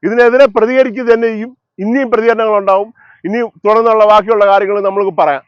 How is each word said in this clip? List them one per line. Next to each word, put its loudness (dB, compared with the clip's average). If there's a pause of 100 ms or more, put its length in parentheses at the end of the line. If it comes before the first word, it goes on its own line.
ഇതിനെതിരെ 2 (100)
പ്രതികരിക്കുക 0
തന്നെ 0
ചെയ്യും. -10 (320)
ഇനിയും -2
പ്രതികരണങ്ങൾ 0
ഉണ്ടാവും. -2 (380)
ഇനി -4 (260)
തുടർന്നുള്ള 2
ബാക്കിയുള്ള 2
കാര്യങ്ങൾ 0 (100)
നമ്മൾക്ക് -4
പറയാം. -2